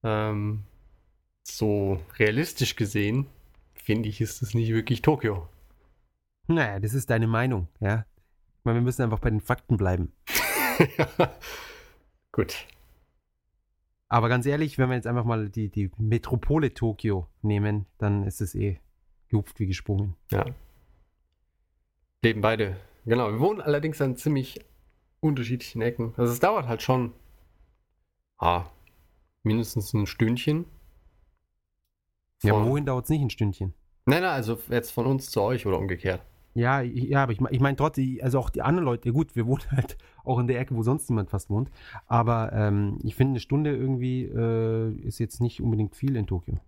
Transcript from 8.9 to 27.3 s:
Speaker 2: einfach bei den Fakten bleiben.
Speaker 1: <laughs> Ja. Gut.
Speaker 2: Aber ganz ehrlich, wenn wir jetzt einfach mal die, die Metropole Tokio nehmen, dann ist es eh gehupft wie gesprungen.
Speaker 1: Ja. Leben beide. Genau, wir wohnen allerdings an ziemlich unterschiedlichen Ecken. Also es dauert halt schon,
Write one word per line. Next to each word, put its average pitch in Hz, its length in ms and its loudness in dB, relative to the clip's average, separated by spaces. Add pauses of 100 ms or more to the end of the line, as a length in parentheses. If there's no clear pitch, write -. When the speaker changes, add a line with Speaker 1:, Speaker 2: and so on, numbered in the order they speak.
Speaker 2:
einfach 110 180 2
bei 120 100 0
den 107 120 0
Fakten - 360 0
bleiben. 92 340 2 (160)
Speaker 1:
<laughs> - 680 2
Ja. - 340 2 (1000)
Gut. - 340 -2 (1400)
Speaker 2:
Aber 117 180 2
ganz 123 200 2
ehrlich, 147 320 -2
wenn 127 100 4
wir 127 60 0
jetzt 117 100 -4
einfach 120 180 -2
mal 110 260 -2
die, 104 200 -4
die 95 300 -4
Metropole 117 760 0
Tokio 104 540 -2 (160)
nehmen, 104 420 0 (140)
dann 101 240 2
ist 101 180 -6
es 101 140 -6
eh 98 240 -2 (500)
gehupft - 300 -2
wie 104 80 0
gesprungen. 98 480 -2 (160)
Speaker 1:
Ja. 98 140 0 (1800)
Leben 107 180 2
beide. 107 360 2 (280)
Genau, 117 260 2
wir 110 80 -2
wohnen 190 220 2
allerdings 147 400 0
an 131 140 0
ziemlich 139 460 -2 (580)
unterschiedlichen 123 640 -2
Ecken. 117 340 -2
Also 120 160 2
es 123 60 -4
dauert 185 280 2
halt 117 140 -2
schon, 123 320 0 (1300)